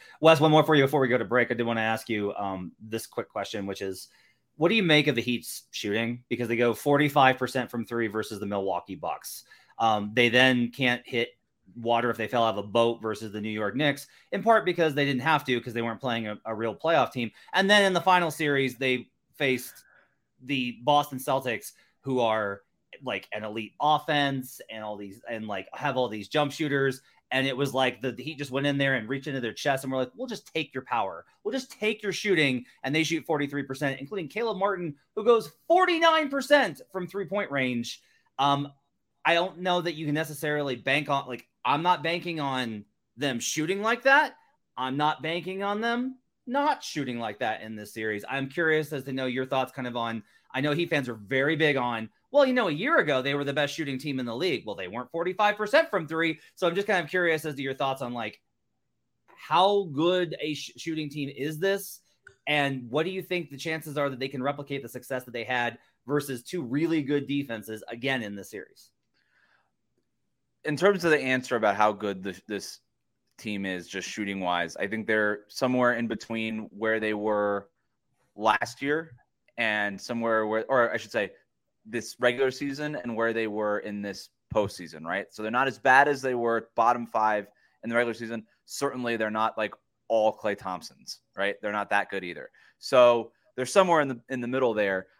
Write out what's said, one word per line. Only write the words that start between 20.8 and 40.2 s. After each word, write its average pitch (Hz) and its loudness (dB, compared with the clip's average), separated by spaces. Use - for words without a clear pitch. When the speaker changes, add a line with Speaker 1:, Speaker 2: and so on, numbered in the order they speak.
Speaker 1:
Boston 143 2
Celtics, 131 -2
who 131 -2
are, 110 0
like, 113 -6
an 107 -8
elite 107 -8
offense 143 0
and 110 -10
all 107 -8
these, 101 -14
and, 110 -6
like, 98 -6
have 135 -2
all 123 2
these 107 -8
jump 147 0
shooters. 139 0
And 131 2
it 131 -2
was 135 -2
like 127 0
the, 127 -4
the 113 -12
Heat 143 -10
just 139 -8
went 139 -2
in 143 0
there 139 2
and 107 -4
reached 139 -6
into 135 -4
their 117 -4
chest 135 -2
and 131 -4
were 131 0
like, 127 -2
"We'll 254 -10
just 233 -10
take 160 -6
your 127 -6
power. 95 -4
We'll 220 -4
just 254 -6
take 214 -4
your 202 -4
shooting." 147 2
And 139 -2
they 160 2
shoot 156 -2
forty-three 143 -2
percent, 135 -4
including 151 -8
Caleb 220 -4
Martin, 180 -2
who 220 -4
goes 226 4
forty-nine 330 6
percent 269 2
from 185 -6
three-point 190 -4
range. 127 -2
Um, 143 2
I 165 6
don't 175 0
know 180 2
that 170 -2
you 156 -8
can 147 0
necessarily 151 -2